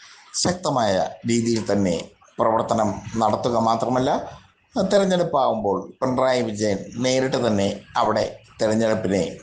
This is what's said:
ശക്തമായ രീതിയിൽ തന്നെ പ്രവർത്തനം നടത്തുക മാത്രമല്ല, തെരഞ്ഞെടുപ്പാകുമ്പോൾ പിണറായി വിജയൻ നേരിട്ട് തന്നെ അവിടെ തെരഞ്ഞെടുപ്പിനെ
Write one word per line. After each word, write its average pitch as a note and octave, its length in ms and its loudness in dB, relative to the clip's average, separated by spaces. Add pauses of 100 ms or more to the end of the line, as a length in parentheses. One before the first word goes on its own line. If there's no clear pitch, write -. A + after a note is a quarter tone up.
(440)
ശക്തമായ C#3+ 500 0 (360)
രീതിയിൽ A#2 320 2 (100)
തന്നെ G2 240 2 (440)
പ്രവർത്തനം A2 640 0 (160)
നടത്തുക A2+ 400 0
മാത്രമല്ല, A#2 520 0 (840)
തെരഞ്ഞെടുപ്പാകുമ്പോൾ C#3+ 840 2 (220)
പിണറായി B2+ 420 0
വിജയൻ G#2 380 -2 (160)
നേരിട്ട് C3 520 0
തന്നെ G2+ 340 0 (160)
അവിടെ G#2+ 280 0 (360)
തെരഞ്ഞെടുപ്പിനെ G#2 800 0